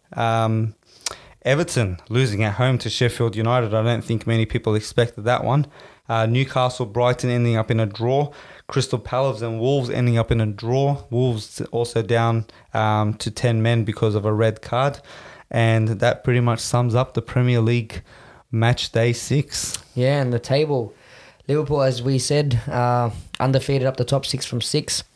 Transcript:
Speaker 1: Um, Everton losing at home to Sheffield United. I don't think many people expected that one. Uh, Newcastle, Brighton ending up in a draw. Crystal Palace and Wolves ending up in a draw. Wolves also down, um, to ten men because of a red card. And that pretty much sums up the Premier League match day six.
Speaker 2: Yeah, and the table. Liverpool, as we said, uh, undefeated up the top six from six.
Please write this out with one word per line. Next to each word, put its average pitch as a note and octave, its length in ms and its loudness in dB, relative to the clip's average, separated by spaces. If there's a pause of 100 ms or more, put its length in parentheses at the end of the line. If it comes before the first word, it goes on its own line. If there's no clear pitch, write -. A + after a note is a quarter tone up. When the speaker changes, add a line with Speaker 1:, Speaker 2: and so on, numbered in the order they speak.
(120)
Speaker 1:
Um, A2+ 640 0 (680)
Everton B2+ 560 0 (100)
losing A2 340 2
at G#2 120 0
home B2+ 240 2
to A#2 100 -6
Sheffield A#2 460 0
United. A2+ 380 0
I A2 100 2
don't A2+ 200 0
think A2+ 240 -4
many A2+ 180 2
people A2 300 -2
expected A2 500 -2
that A#2+ 180 0
one. C#3 220 2 (420)
Uh, A2+ 180 0
Newcastle, B2+ 600 0
Brighton B2 440 0
ending A#2+ 260 2
up A2+ 160 0
in A2+ 80 2
a A2+ 60 2
draw. B2 460 0 (360)
Crystal C3 320 -2
Palace B2 420 -2
and A2+ 180 -4
Wolves B2+ 300 0
ending A#2+ 280 2
up A2+ 140 0
in A#2 100 2
a G#2+ 40 2
draw. B2+ 640 -2
Wolves A#2+ 520 -2 (100)
also A#2 300 -2
down, A2+ 440 2 (280)
um, G#2+ 420 2
to - 140 -6
ten A2+ 320 0
men A#2 220 2
because G#2+ 320 0
of G2+ 100 0
a G#2+ 80 2
red A2 280 0
card. C3+ 380 -2 (520)
And A2+ 360 4 (120)
that - 240 2
pretty B2 160 2
much A#2+ 200 2
sums A#2+ 360 0
up C3 180 0
the A#2 80 -2
Premier B2 400 2
League A2+ 400 -2 (500)
match A#2 400 0
day A#2 220 2
six. - 640 -4 (180)
Speaker 2:
Yeah, C3+ 260 2
and B2 120 0
the A#2 60 0
table. C3+ 540 -2 (540)
Liverpool, D3 360 0
as B2 180 2
we C3+ 180 2
said, C#3+ 480 2
uh, B2 420 2 (300)
undefeated C3 460 0
up C3 120 -2
the B2 80 -2
top C3+ 200 -2
six - 200 -6
from A#2+ 160 -4
six. - 420 -4 (120)